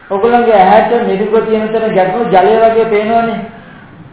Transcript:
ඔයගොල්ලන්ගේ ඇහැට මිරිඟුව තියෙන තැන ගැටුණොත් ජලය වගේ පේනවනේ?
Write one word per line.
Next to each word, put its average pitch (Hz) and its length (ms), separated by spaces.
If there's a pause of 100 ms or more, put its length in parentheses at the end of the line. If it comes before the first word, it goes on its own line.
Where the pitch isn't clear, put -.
ඔයගොල්ලන්ගේ 226 480
ඇහැට 208 380 (100)
මිරිඟුව 202 420
තියෙන 214 240
තැන 220 260
ගැටුණොත් 190 380
ජලය 196 260
වගේ 226 280
පේනවනේ? 214 520 (760)